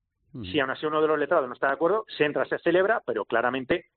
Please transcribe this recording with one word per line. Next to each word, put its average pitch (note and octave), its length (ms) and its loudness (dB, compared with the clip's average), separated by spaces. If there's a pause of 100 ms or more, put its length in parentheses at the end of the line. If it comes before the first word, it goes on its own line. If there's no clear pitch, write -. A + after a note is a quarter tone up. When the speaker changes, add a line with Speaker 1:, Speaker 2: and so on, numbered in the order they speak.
(340)
Speaker 1:
Ujú. A#2+ 120 -10
Speaker 2:
Si F#2 140 -2
aún C3 100 -2
así C#3+ 160 -6
uno D3+ 160 0
de D#3 60 2
los D#3 100 2
letrados D3 280 2
no B2 80 -10
está C#3 140 -2
de C#3 60 0
acuerdo, F3 340 0
se - 160 -2
entra, D3 220 0
se D3 120 -4
celebra, F#3+ 480 2
pero G#2+ 200 -4
claramente B2 600 0 (100)